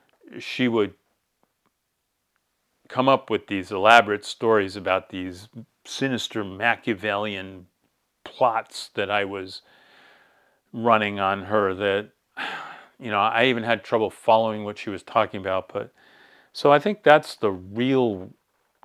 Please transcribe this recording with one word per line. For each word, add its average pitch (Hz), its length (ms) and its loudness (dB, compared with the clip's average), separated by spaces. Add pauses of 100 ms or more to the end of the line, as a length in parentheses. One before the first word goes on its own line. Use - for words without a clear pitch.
(380)
she 123 300 -2
would 107 240 2 (2000)
come 127 200 0
up 131 220 2
with 107 160 -2
these 98 260 -6
elaborate 104 520 6
stories 104 520 0
about 95 320 -2
these 92 400 -10 (360)
sinister 117 600 -4
Machiavellian 101 1200 -4 (580)
plots - 680 -4
that 98 160 -4
I 101 140 0
was 95 380 -10 (1080)
running 107 460 2
on 98 260 -2
her 101 300 0
that, 101 360 -2 (260)
<sighs> - 640 -14
you 123 100 -10
know, 101 100 0
I 113 240 2
even 120 180 0
had 113 200 -2
trouble 110 280 0
following 110 540 2
what 104 140 -8
she - 120 -10
was 92 120 -10
talking 107 380 -2
about. 95 320 -4
But 107 200 -8 (600)
so 143 200 4
I 147 60 8
think 208 240 -2
that's 151 340 4
the 107 140 0
real 107 840 -2 (500)